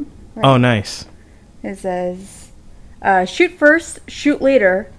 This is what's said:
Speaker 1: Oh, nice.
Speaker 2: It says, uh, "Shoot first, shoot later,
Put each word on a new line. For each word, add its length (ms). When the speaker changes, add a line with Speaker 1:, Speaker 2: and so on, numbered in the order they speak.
Speaker 1:
Oh, 140
nice. 480
Speaker 2:
It 160
says, 720
uh, 240
"Shoot 320
first, 500
shoot 340
later, 580